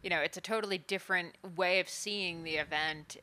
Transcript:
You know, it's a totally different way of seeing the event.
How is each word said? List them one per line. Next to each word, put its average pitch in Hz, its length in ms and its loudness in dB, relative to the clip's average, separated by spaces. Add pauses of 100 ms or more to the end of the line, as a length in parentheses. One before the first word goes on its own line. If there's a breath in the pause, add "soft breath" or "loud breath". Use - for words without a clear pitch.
You 185 80 -2
know, 165 80 4
it's 156 180 0
a 180 40 -8
totally 208 360 0
different 180 580 0 (200)
way 185 240 6
of 175 100 0
seeing 185 540 -4
the 160 140 -2
event. 156 640 -2